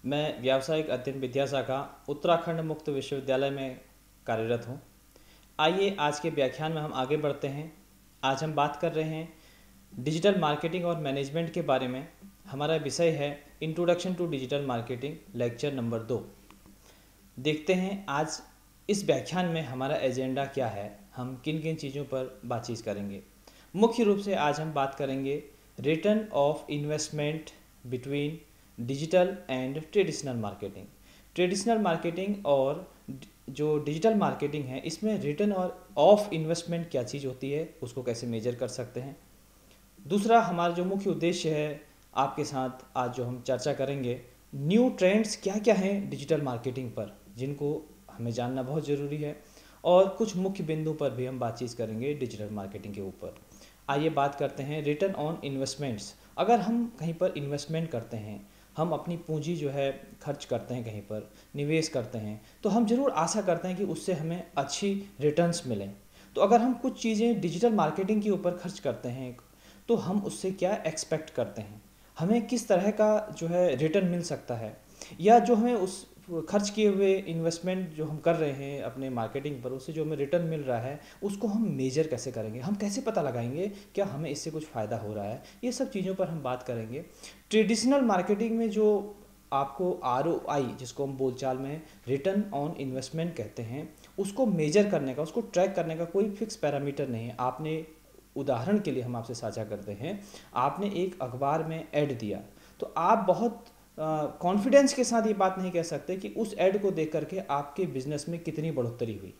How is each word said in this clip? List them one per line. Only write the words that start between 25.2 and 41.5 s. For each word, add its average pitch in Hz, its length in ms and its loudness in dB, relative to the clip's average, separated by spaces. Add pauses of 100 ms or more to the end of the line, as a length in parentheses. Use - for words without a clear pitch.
return 160 360 4 (180)
of 143 180 4 (180)
investment 151 680 -2 (480)
between 139 420 -2 (500)
digital 156 440 2 (260)
and 131 240 -4
traditional 156 600 0
marketing। 101 500 -6 (500)
Traditional 202 420 2
marketing 185 680 0
और 143 460 2 (580)
जो 147 300 0
digital 160 360 2
marketing 147 500 0
है, 127 140 -6
इसमें 202 400 -2
return 147 320 0
और 185 360 -2 (100)
of 196 360 8
investment 165 580 -2
क्या 127 120 0
चीज़ 139 240 -6
होती 135 240 -6
है, 156 320 -4
उसको 120 200 -8
कैसे 120 240 -4
measure 117 280 -2
कर 120 120 -2
सकते 120 320 -8
हैं। 139 180 -10 (880)
दूसरा 208 340 6
हमारा 175 320 2
जो 175 120 0
मुख्य 196 240 0
उद्देश्य 165 400 0
है 151 320 -2 (340)